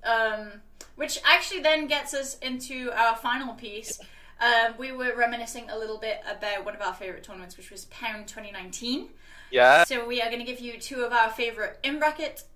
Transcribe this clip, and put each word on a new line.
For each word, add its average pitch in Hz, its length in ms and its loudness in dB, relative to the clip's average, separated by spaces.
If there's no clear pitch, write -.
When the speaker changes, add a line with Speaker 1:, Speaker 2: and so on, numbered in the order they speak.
Speaker 1:
Um, 214 580 0
which - 280 -4
actually 349 360 4
then 311 280 4
gets 294 260 -2
us 269 240 -6
into 254 560 -6
our 226 220 6
final 254 380 -4
piece. 214 460 -12
Um, 226 380 4
we 262 140 -8
were 254 220 -2
reminiscing 233 540 -2
a 220 100 -8
little 220 200 -6
bit 214 300 -6
about 202 360 -4
one 208 100 -6
of - 60 -12
our 185 140 -4
favourite 185 280 -10
tournaments, 185 360 -16
which 190 120 -20
was 190 140 -16
Pound 214 420 -8
twenty 208 240 -14
nineteen. 202 600 -8
Speaker 2:
Yeah. 127 340 10
Speaker 1:
So 240 220 -4
we 240 160 -2
are 226 80 0
gonna 240 140 -6
give 247 140 -8
you 240 220 -10
two 262 240 -6
of 240 80 -4
our 233 160 6
favourite 226 540 -4
in-bracket 302 600 -2